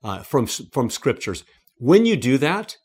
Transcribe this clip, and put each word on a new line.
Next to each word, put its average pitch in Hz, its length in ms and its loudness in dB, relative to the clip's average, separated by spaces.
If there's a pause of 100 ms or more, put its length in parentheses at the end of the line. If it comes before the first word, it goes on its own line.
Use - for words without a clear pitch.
uh, 95 220 -10
from, 120 240 0
from 120 420 -6
Scriptures. - 540 -4 (340)
When 175 280 4
you 226 100 2
do 127 220 0
that 175 480 -2